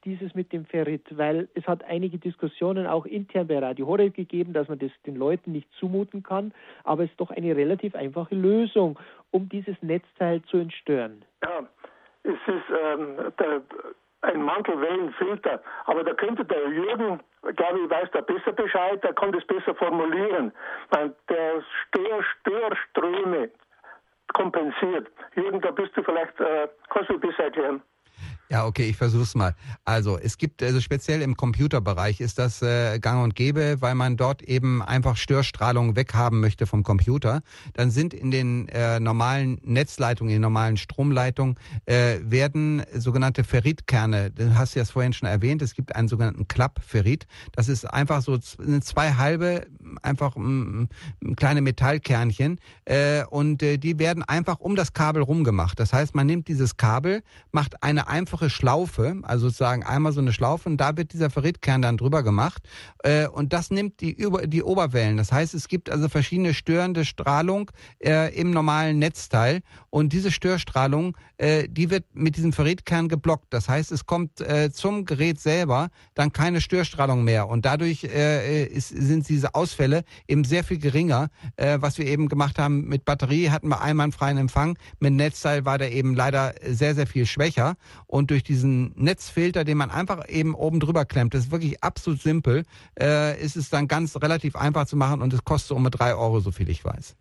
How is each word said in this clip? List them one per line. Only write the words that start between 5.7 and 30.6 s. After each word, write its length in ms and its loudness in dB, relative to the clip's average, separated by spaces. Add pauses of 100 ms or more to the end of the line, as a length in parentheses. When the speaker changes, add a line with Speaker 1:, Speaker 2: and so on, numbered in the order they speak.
Speaker 1:
zumuten 420 -4
kann, 320 -6 (300)
aber 220 -2
es 60 -6
ist 80 -20
doch 120 -6
eine 240 -2
relativ 400 -2
einfache 400 -8
Lösung, 640 2 (320)
um 160 0
dieses 340 -8
Netzteil 600 -2
zu 140 -2
entstören. 680 -4 (200)
Speaker 2:
Ja, 220 -8 (580)
es 100 -2
ist, 360 -4
ähm, 720 -2
der, 220 0 (600)
ein 200 -2
Mantelwellenfilter, 1200 -4 (240)
aber 180 0
da 120 -2
könnte 300 -4
der 240 -2
Jürgen, 500 -2 (360)
glaube 280 0
ich, 80 -6
weiß 200 -2
da 100 0
besser 320 -4
Bescheid, 500 -2
der 100 0
kann 180 0
das 140 -4
besser 300 -2
formulieren. 760 -2 (380)
Weil 240 0 (160)
der 320 -2 (260)
Stör-, 360 -2 (180)
Störströme 1080 -2 (840)
kompensiert. 760 -2 (280)
Jürgen, 260 -2
da 80 0
bist 260 -4
du 80 -2
vielleicht, 360 -4
äh, 280 0 (220)
kannst 220 -2
du 80 0
besser 240 -2
erklären. 380 -2 (640)
Speaker 3:
Ja, 200 0
okay, 200 -2
ich 80 0
versuch's 380 2
mal. 220 2 (300)
Also, 340 0
es 180 -4
gibt, 240 -4